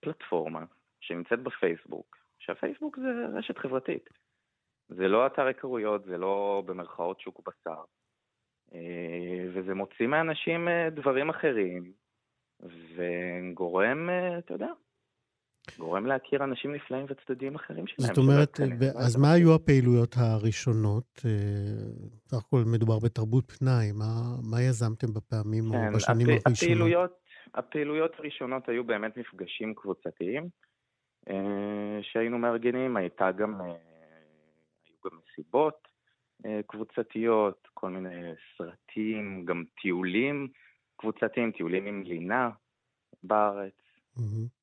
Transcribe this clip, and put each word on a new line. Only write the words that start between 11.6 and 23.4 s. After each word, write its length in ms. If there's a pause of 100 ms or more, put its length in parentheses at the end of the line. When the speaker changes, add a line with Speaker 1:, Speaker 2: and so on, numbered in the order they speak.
Speaker 1:
וגורם, 1120
אה, 280
אתה 160
יודע, 180 (1040)
גורם 280
להכיר 380
אנשים 320
נפלאים 340
וצדדים 460
אחרים 320
שלהם, 200
Speaker 2:
זאת 80
Speaker 1:
שלא 80
Speaker 2:
אומרת, 260
Speaker 1:
התכנסו 300
Speaker 2:
ב-, 40 (140)
אז 100
Speaker 1:
לזה. 120
Speaker 2:
מה 120
היו 240
הפעילויות 600
הראשונות? 1080
אה, 60 (960)
סך 100
הכל 280
מדובר 340
בתרבות 520